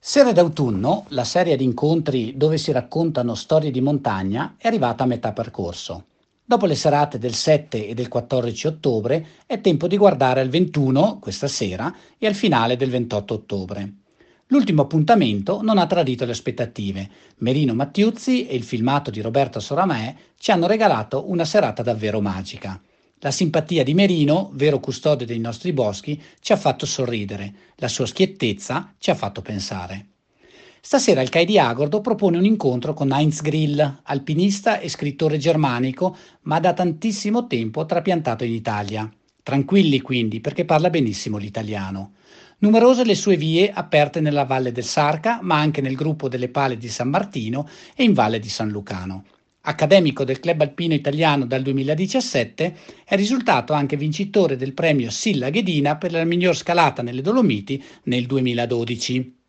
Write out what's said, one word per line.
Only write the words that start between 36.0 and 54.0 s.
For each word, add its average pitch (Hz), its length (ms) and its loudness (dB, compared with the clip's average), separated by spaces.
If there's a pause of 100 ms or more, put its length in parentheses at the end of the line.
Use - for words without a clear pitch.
ma 160 160 0
da 175 120 2
tantissimo 202 760 -2
tempo 117 380 -4
trapiantato 160 600 -2
in 117 100 -4
Italia. 107 520 -6 (360)
Tranquilli 139 580 2
quindi, 113 400 -2
perché 139 240 -4
parla 160 240 2
benissimo 120 480 0
l'italiano. 101 760 -8 (480)
Numerose 233 440 6
le 214 100 4
sue 190 220 2
vie 160 340 2
aperte 160 500 0
nella 143 240 2
Valle 127 280 -2
del 120 120 -6
Sarca, 156 580 0
ma 175 160 0
anche 151 240 0
nel 135 120 -4
gruppo 151 320 -4
delle 123 220 -4
Pale 127 300 -2
di 117 100 -12
San 123 220 -4
Martino 143 580 -4 (260)
e - 80 -2
in 220 120 6
Valle 113 240 2
di 107 100 -8
San 107 220 -4
Lucano. 95 540 -8 (380)
Accademico 151 640 2
del 131 160 -4
Club 165 220 0
Alpino 156 320 0
Italiano 147 500 0
dal 131 160 -2
duemiladiciassette, 151 1160 -2 (280)
è - 100 -2
risultato 208 600 0
anche 143 200 0
vincitore 156 640 0